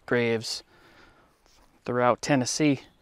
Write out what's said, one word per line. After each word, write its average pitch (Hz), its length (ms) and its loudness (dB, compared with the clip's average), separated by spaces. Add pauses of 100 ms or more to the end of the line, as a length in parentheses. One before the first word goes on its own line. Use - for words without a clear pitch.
graves 117 560 -2 (1200)
throughout 123 380 0
Tennessee. 147 580 0 (200)